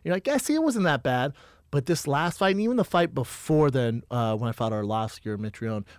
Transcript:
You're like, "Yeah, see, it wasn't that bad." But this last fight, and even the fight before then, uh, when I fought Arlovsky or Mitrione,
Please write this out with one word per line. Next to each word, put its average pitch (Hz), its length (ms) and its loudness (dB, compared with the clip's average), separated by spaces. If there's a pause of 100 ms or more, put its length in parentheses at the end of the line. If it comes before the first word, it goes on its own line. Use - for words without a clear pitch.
You're 170 120 0
like, 190 100 -4
"Yeah, 277 120 2
see, 294 180 0
it 320 80 2
wasn't 233 220 2
that 143 180 2
bad." 131 300 0 (360)
But 143 160 -2
this 170 220 0
last 151 320 0
fight, 196 160 4
and 202 60 0
even 233 140 0
the 220 80 4
fight 175 300 0
before 147 580 0
then, 117 400 0
uh, 113 240 0
when 117 140 -2
I - 20 -2
fought 113 220 -2
Arlovsky 107 540 -4
or 107 100 -4
Mitrione, 107 480 -6 (140)